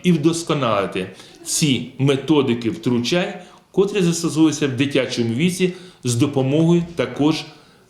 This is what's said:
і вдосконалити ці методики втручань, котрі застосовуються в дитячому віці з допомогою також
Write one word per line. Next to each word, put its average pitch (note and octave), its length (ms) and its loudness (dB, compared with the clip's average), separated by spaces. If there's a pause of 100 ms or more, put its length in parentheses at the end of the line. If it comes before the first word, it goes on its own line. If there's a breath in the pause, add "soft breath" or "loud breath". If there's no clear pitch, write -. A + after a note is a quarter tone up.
і F3+ 80 4
вдосконалити C3 960 0 (360 loud breath)
ці B2+ 440 0 (100)
методики C3+ 720 2
втручань, B2 640 -2 (380 loud breath)
котрі G3 300 0
застосовуються D#3+ 680 2
в C3 40 -2
дитячому B2 640 0
віці F3+ 400 0 (300 loud breath)
з A#2+ 120 0
допомогою D3 680 2 (120)
також C3 500 -2 (440 loud breath)